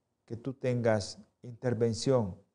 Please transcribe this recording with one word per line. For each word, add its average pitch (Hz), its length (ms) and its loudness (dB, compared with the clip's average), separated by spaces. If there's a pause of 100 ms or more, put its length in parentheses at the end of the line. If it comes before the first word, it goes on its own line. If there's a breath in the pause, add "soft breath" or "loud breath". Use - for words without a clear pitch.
(240)
que 117 120 -12
tú 127 180 -8
tengas 113 640 0 (240)
intervención 117 960 0 (180)